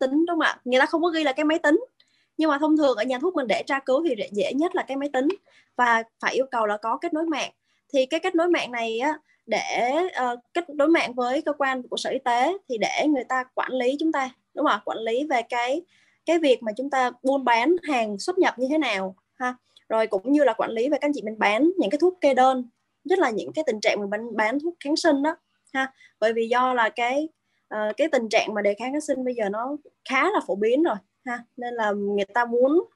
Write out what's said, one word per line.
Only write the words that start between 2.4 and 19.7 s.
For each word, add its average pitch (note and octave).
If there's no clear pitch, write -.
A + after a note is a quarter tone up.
mà C#4
thông D#4
thường C#4
ở G#3+
nhà B3+
thuốc F4+
mình C#4
để E3+
tra C#4
cứu C4+
thì C4
dễ, F#3+
dễ G3+
nhất D#4
là C4
cái C4+
máy C#4+
tính C4
và A#3
phải G#3+
yêu B3+
cầu A3+
là G#3
có A3+
kết E4+
nối D#4+
mạng. C4+
Thì C4
cái D#4+
kết F#4
nối E4+
mạng B3+
này A3+
á, D4+
để, F#3+
ờ, B3
kết F4
nối D4
mạng C#4
với B3+
cơ D4+
quan C4+
của -
Sở -
Y C4
tế C4
thì B3
để G3+
người C4+
ta B3+
quản -
lý B3+
chúng D#4+
ta, C4+
đúng C#4+
không B3+
ạ? G#3
Quản -
lý A3+
về B3
cái, B3
cái E4
việc C4
mà A3
chúng C#4
ta B3+
buôn C4
bán B3
hàng A3+
xuất F4+
nhập C4
như B3+
thế D#4
nào G3
ha. B3